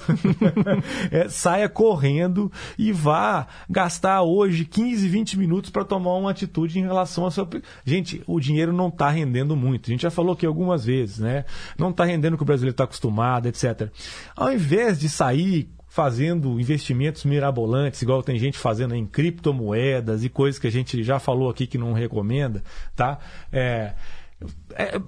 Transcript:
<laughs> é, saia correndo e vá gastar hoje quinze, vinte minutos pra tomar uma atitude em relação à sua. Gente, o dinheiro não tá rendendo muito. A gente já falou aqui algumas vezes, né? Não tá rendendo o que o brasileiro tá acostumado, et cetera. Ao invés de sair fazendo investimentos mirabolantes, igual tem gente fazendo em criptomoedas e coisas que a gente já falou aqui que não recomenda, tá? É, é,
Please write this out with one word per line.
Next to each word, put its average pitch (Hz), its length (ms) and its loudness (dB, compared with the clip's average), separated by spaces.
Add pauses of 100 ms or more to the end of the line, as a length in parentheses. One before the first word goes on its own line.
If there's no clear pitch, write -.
<laughs> 190 1040 2
é, 165 180 2
saia 190 400 2
correndo 180 840 2 (260)
e 214 140 2
vá 165 540 2 (220)
gastar 190 540 2
hoje 175 420 4
quinze, 214 440 0
vinte 196 300 0
minutos 185 320 0
pra 190 140 -2
tomar 180 300 0
uma 196 160 0
atitude 175 480 -2
em 185 40 2
relação 185 440 0
à 175 40 0
sua. 190 180 -4 (360)
Gente, 170 420 -2
o 170 120 0
dinheiro 151 340 2
não 180 180 0
tá 165 200 0
rendendo 147 460 0
muito. 127 320 0
A 117 40 0
gente 127 100 -2
já 170 80 0
falou 175 240 0
aqui 170 120 -2
algumas 160 380 0
vezes, 117 340 0
né? 123 260 -2 (340)
Não 180 140 0
tá 175 120 2
rendendo 165 300 2
o - 20 -2
que 156 60 0
o 139 40 0
brasileiro 131 300 2
tá 135 80 2
acostumado, 120 640 0
et 117 80 -4
cetera. 110 340 -2 (460)
Ao 269 160 0
invés 190 460 2
de 151 100 0
sair 151 600 2 (180)
fazendo 139 720 0
investimentos 143 640 0
mirabolantes, 139 760 0
igual 127 200 2
tem 127 160 -2
gente 107 200 -2
fazendo 120 360 -2
em 113 120 -2
criptomoedas 127 1160 0
e 127 60 -2
coisas 139 300 2
que - 80 -4
a 113 40 2
gente 123 320 -2
já 131 160 0
falou 127 320 0
aqui 123 160 -4
que 123 120 -4
não 117 140 -2
recomenda, 113 680 -2 (320)
tá? 135 240 0 (340)
É, 120 420 -2 (800)
é, 202 340 -4